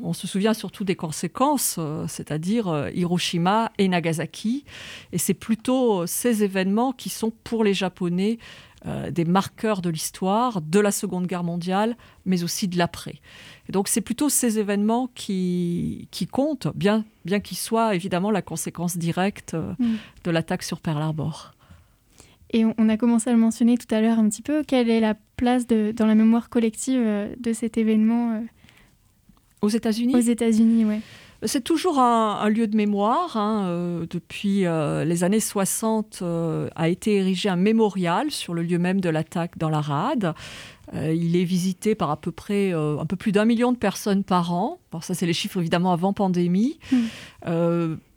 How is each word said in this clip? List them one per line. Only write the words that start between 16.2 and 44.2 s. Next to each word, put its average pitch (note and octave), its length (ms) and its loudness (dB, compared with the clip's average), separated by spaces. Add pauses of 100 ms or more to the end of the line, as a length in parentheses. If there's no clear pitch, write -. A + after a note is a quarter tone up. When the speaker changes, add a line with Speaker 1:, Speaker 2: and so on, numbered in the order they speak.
Speaker 1:
comptent, C#4 480 -2
bien, G#3 280 2 (200)
bien G3 160 -2
qu'ils - 180 -10
soient A3+ 380 0
évidemment F#3 340 -2
la F#3+ 120 0
conséquence E3+ 540 -6
directe, F3 580 -2
euh, E3+ 260 -4
Speaker 2:
Mm. A3+ 160 0 (260)
Speaker 1:
de F3+ 80 -2
l'attaque E3 320 -2
sur - 180 -8
Pearl D3+ 220 -2
Harbor. D#3 500 -6 (960)
Speaker 2:
Et A3+ 140 2
on, A3 140 2
on A3 100 4
a A3 80 2
commencé A#3 320 2
à B3 60 2
le A3+ 40 6
mentionner A3+ 380 4
tout - 180 -4
à A3 60 4
l'heure A3+ 180 4
un G#3+ 100 4
petit - 120 -4
peu, D4+ 260 -2
quelle B3 220 2
est A3+ 120 4
la G#3+ 140 2 (220)
place B3 300 2
de, G#3+ 280 2
dans A3 120 2
la A3 80 6
mémoire A3+ 340 4
collective, A#3+ 560 0
euh, G#3 340 -2
de A#3+ 140 -2
cet A3+ 240 -4
événement, A3+ 560 2
euh, A3 80 -4 (1200)
Speaker 1:
Aux G#3 80 2
États-Unis ? A#3 460 0
Speaker 2:
aux B3 60 6
États-Unis, A3+ 640 4
ouais. G#3+ 160 0 (440)
Speaker 1:
C'est A#3 180 0
toujours D#4+ 380 2
un, A3+ 400 4
un G#3 80 2
lieu A3 180 2
de G#3 100 -2
mémoire, G#3+ 600 2
hein, G#3 300 0
euh, F3 440 -2
depuis, G3 560 -2
euh, D#3 380 0
les E3+ 200 0
années G3+ 160 4
soixante, G#3+ 840 -2
euh, E3 520 -2
a D#3+ 140 0
été G3+ 280 0
érigé F#3+ 320 2
un F#3 80 2
mémorial G3+ 760 2
sur - 220 -8
le E3+ 80 -2
lieu E3+ 160 0
même F#3 220 2
de F3+ 100 0
l'attaque D#3+ 480 -2
dans D#3+ 120 0
la D#3 100 0
rade. E3 540 0 (600)
Euh, D#3 200 -2
il E3+ 220 0
est F#3 80 2
visité F#3 500 0
par E3+ 160 -2
à D3+ 60 -2
peu E3+ 160 -8
près, G3+ 400 -2
euh, D3+ 260 0
un D#3+ 80 -4
peu F#3+ 80 -4
plus G#3 160 -2
d'un G#3 140 4
million A#3+ 260 4
de B3 60 0
personnes G3+ 480 0